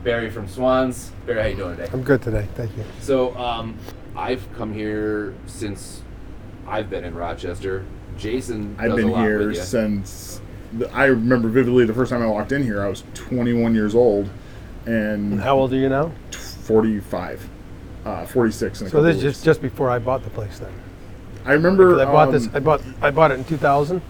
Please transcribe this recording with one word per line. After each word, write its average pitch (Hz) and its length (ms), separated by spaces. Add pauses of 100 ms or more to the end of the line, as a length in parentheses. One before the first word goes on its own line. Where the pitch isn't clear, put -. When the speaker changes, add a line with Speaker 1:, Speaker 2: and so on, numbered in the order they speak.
Speaker 1:
Barry 117 260
from 101 180
Swans. 127 640 (140)
Barry, 117 160
how 110 60
you 98 80
doing 90 200
today? 87 160
Speaker 2:
I'm 131 120
good 131 180
today, 107 340
thank 110 220
you. 107 60 (180)
Speaker 1:
So, 127 340
um, 113 400 (400)
I've 120 400
come 110 160
here 107 640 (140)
since - 540 (640)
I've 104 240
been 90 140
in 87 100
Rochester. 87 720 (340)
Jason 107 600
Speaker 3:
I've 117 120
Speaker 1:
does 120 60
Speaker 3:
been 110 120
Speaker 1:
a - 20
lot 113 120
Speaker 3:
here 107 240
Speaker 1:
with 107 100
ya. 107 60
Speaker 3:
since 107 760 (380)
the, 117 160
I 131 120
remember 120 440
vividly 123 360
the 110 80
first 123 180
time 120 100
I 113 60
walked 107 260
in 139 100
here, 104 180
I 101 60
was 95 160 (120)
twenty-one 120 600
years 107 200
old, 101 340 (560)
and 107 480
Speaker 2:
And 101 80
how 135 160
old 131 160
are 131 40
you 135 120
now? 143 220 (200)
Speaker 3:
t-, - 60
forty-five, 104 1120 (560)
uh, 87 220
forty-six 113 540
in - 60
a - 20
Speaker 2:
So - 100
Speaker 3:
couple 147 80
Speaker 2:
this 160 100
is 127 60
Speaker 3:
weeks. 139 120
Speaker 2:
just, - 100
just 156 160
before 131 280
I 123 100
bought 123 240
the 101 60
place 101 300
then? - 120 (720)
Speaker 3:
I 127 100
remember, 180 420
Speaker 2:
Because 135 120
I 139 40
bought 151 200
this, 131 160
Speaker 3:
um, - 80
Speaker 2:
I 143 40
bought, 143 220 (200)
I 143 100
bought 151 200
it 131 80
in 131 60
two 160 120
thousand. 147 520